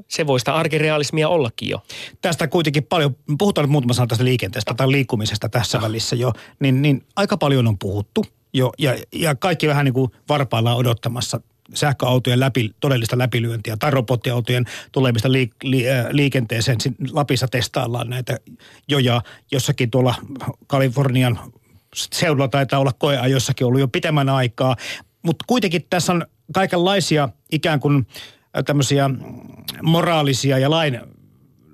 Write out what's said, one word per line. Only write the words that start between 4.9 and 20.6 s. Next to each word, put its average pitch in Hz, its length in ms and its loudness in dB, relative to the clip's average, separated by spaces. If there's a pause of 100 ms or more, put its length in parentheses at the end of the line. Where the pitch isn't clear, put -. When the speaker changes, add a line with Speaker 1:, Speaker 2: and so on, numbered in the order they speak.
Speaker 2:
liikkumisesta 117 580 -2
tässä 117 300 -2
Speaker 3:
Joo. 107 40 -2
Speaker 2:
välissä 113 340 -4
jo, 120 160 0 (280)
niin, 135 220 2
niin 143 240 2 (100)
aika 202 200 0
paljon 139 300 2
on 104 120 2
puhuttu 101 460 -4 (300)
jo, 127 240 0
ja, 131 180 0 (160)
ja 156 220 -2
kaikki 156 340 0
vähän 143 160 2
niin 131 100 2
kuin 131 160 0 (180)
varpaillaan 120 480 0
odottamassa 120 640 -2 (340)
sähköautojen 127 680 2
läpi-, 113 300 0 (100)
todellista 123 380 0
läpilyöntiä 117 600 -2
tai 147 120 0
robottiautojen 123 760 0 (280)
tulemista 127 360 2
liik-, 131 340 0
li-, 131 280 0
äh, 123 200 0
liikenteeseen. 127 680 0
Sin-, 127 140 -2 (180)
Lapissa 139 360 0
testaillaan 120 640 -4
näitä 123 280 -6 (500)
jo, 143 100 0
ja 120 240 2 (300)
jossakin 127 380 0
tuolla 127 240 2 (520)